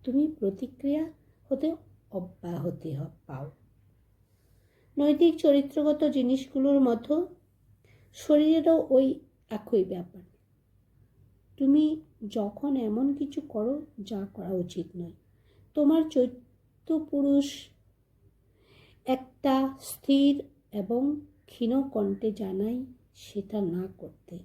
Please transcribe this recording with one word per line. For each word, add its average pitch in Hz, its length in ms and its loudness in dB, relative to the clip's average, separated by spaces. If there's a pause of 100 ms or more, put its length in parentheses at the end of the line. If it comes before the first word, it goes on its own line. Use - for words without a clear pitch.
তুমি 277 240 0
প্রতিক্রিয়া 277 840 -4 (360)
হতে 311 260 -2 (360)
অব্যাহতি 170 800 -8
হ-, 139 140 -8 (220)
পাও। 143 240 -12 (1500)
নৈতিক 302 400 4
চরিত্রগত 294 640 2
জিনিসগুলোর 269 760 0
মতো 269 480 0 (880)
শরীরেরও 311 760 4
ওই 269 300 4 (300)
একই 208 360 0
ব্যাপার। 180 360 -10 (1400)
তুমি 302 440 4 (280)
যখন 233 480 -4
এমন 240 360 0
কিছু 285 280 -6
করো 254 440 -4 (140)
যা 196 340 -8
করা 185 180 -10
উচিত 180 360 -6 (100)
নয়, 170 160 -12 (600)
তোমার 311 360 4
চৈ-, - 400 -2 (480)
পুরুষ 285 720 0 (1400)
একটা 269 760 0
স্থির 277 640 2 (280)
এবং 247 500 -2 (240)
ক্ষীণ 247 360 0
কণ্ঠে 208 500 -2
জানায় 208 540 -4 (300)
সেটা 208 460 -8
না 180 260 -4 (100)
করতে। 175 480 -18